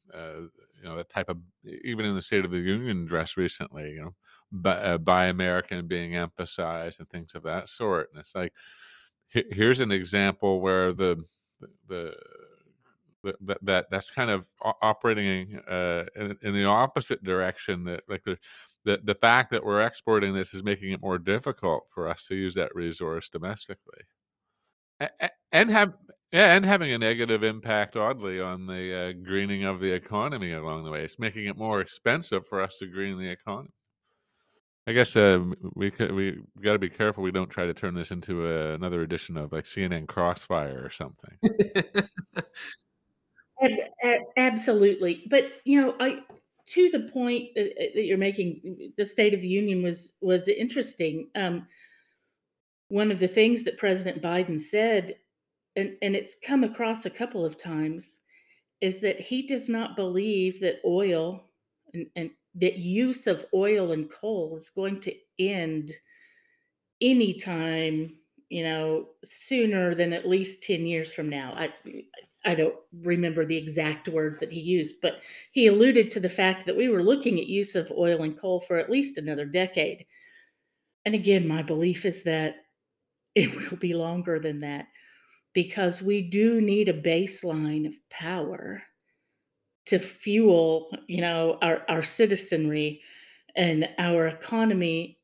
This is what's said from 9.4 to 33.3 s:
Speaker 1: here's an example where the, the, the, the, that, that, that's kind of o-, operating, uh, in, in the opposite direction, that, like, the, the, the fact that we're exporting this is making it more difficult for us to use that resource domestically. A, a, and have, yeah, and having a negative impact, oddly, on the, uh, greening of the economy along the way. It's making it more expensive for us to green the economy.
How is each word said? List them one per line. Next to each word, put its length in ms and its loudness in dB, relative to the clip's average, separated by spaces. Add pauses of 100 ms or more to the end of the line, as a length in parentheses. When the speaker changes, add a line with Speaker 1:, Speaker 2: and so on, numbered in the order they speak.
Speaker 1:
here's 300 4
an 120 2
example 680 2
where 320 4
the, 320 0 (360)
the, 80 -20 (200)
the, 260 -10 (1080)
the, 160 -4
that, 220 -4
that, 280 2
that's 200 -4
kind 200 -2
of 160 -2 (180)
o-, 160 0
operating, 760 0 (100)
uh, 360 -2 (100)
in, 280 -8
in 120 -4
the 120 2
opposite 580 2
direction, 600 -2
that, 240 -8
like, 140 -8
the, 160 -6 (460)
the, 180 2
the 140 0
fact 340 6
that 140 -2
we're 180 2
exporting 500 0
this 220 -4
is 80 -10
making 300 -4
it 100 -6
more 160 -2
difficult 720 -2
for 180 -6
us 180 -8
to 100 -6
use 180 -4
that 220 -2
resource 520 -6
domestically. 720 -12 (1000)
A, 80 -6 (120)
a, 100 -2 (200)
and 180 6
have, 260 2 (380)
yeah, 220 8
and 100 6
having 280 2
a 60 0
negative 440 2
impact, 540 0
oddly, 440 -2
on 260 -6
the, 280 -6
uh, 180 -6 (120)
greening 400 -2
of 160 -2
the 120 0
economy 600 -4
along 320 -6
the 60 -10
way. 120 -6
It's 160 -12
making 280 -6
it 100 -6
more 240 -2
expensive 680 -2
for 160 -4
us 160 -6
to 80 -10
green 320 -8
the 100 -8
economy. 420 -10 (1160)